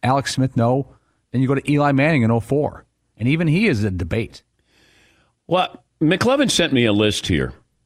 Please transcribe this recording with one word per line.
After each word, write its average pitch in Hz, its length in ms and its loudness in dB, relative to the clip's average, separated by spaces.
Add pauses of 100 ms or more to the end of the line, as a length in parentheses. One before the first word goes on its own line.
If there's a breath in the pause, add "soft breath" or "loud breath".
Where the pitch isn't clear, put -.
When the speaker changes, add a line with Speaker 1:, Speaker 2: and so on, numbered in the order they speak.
Speaker 1:
Alex 131 280 0
Smith, 131 240 -2
no. 127 300 0 (460 soft breath)
Then 127 100 0
you 127 60 0
go 139 80 0
to 131 120 -4
Eli 143 220 2
Manning 139 320 2
in 110 80 2
oh 117 80 2
four. 139 460 -4 (340)
And 113 100 -4
even 160 200 0
he 180 180 2
is 123 160 0
a 107 80 0
debate. 92 540 -6 (1040 soft breath)
Speaker 2:
Well, - 340 -2 (180)
McLovin 220 480 2
sent 170 240 0
me 123 120 2
a 110 80 2
list 104 340 0
here 67 260 -2 (340)